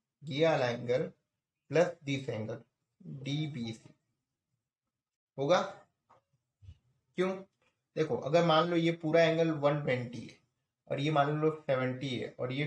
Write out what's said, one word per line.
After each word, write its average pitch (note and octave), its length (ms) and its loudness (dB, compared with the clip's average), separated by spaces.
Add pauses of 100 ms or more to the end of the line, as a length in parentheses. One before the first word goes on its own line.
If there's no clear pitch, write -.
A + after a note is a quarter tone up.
(220)
ये D3 240 0
वाला C3+ 220 2
angle B2 340 0 (680)
plus E3+ 340 2
this C#3 240 -4
angle A2 340 -8 (600)
डीबीसी C#3 720 -8 (1400)
होगा। E3 220 2 (1600)
क्यों? F#3 120 0 (640)
देखो D3+ 220 -2
अगर E3+ 280 2
मान D#3+ 240 4
लो F3 60 0
ये E3 160 2 (100)
पूरा E3 200 4
angle D#3+ 280 4 (100)
one D3 220 2
twenty B2 380 -2
है - 180 -16 (520)
और C3+ 100 -2
ये D3 100 2
मान C#3+ 200 4 (100)
लो D#3 100 4 (100)
सेवेंटी B2+ 500 -2
है - 280 -6
और B2+ 140 -4
ये C#3+ 140 -2